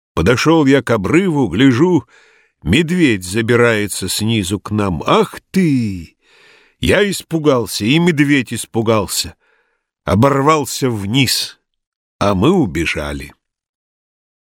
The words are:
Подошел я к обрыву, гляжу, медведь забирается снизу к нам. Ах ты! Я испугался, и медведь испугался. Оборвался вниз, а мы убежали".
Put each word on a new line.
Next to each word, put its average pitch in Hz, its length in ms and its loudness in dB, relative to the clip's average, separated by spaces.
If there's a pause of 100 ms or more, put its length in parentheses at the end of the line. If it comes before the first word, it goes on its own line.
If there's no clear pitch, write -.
(160)
Подошел 135 520 2
я 135 160 4
к - 80 -2
обрыву, 139 560 0
гляжу, 135 600 2 (540)
медведь 143 600 2
забирается 107 840 0
снизу 104 520 -2
к - 100 -14
нам. 98 380 -2
Ах 196 420 0
ты! 120 680 -2 (640)
Я 202 300 2
испугался, 143 720 -4
и 135 140 2
медведь 147 560 0
испугался. 107 840 -4 (680)
Оборвался 135 880 0
вниз, 110 680 -2 (600)
а 101 160 0
мы 110 160 2
убежали". 76 840 -4 (1200)